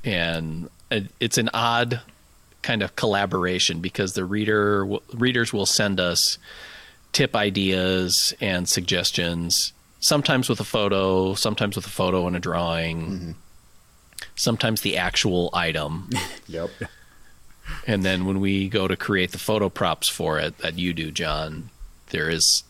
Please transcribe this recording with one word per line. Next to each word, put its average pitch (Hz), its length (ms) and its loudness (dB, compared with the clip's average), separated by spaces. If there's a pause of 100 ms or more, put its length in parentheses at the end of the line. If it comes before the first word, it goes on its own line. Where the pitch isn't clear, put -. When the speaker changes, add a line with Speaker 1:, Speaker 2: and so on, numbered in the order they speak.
Speaker 1:
And 82 640 -2 (200)
it, 101 200 -2 (100)
it's 117 180 0
an 110 160 0
odd 120 460 2 (640)
kind 110 200 0
of 90 140 -4
collaboration 92 840 0
because 92 340 -2
the 95 100 0
reader 104 560 2
w-, 98 200 -2 (140)
readers 120 380 2
will 101 140 0
send 98 340 2
us 87 380 2 (760)
tip 135 240 2
ideas 92 1040 2
and 90 280 0
suggestions, 85 1040 0 (280)
sometimes 143 480 2
with 113 120 0
a 107 40 -4
photo, 95 680 2
sometimes 104 420 0
with 95 100 -6
a - 40 -12
photo 92 360 0
and 90 100 -2
a 87 40 -2
drawing, 82 580 -2 (120)
Speaker 2:
Mm-hmm. 90 200 -8 (1040)
Speaker 1:
sometimes 113 460 0
the 98 140 0
actual 87 560 2
item. 80 600 -2
Speaker 2:
<laughs> - 60 -2 (280)
Yep. 82 220 -6 (1160)
Speaker 1:
And 101 160 2
then 92 220 2
when 95 160 0
we 98 300 2
go 95 180 2
to 95 80 0
create 92 360 0
the - 60 -10
photo 104 300 0
props 87 400 0
for 78 300 0
it 78 200 -2
that 85 200 -4
you 87 160 0
do, 78 160 -4
John, 78 580 -4 (400)
there 80 220 -2
is - 400 2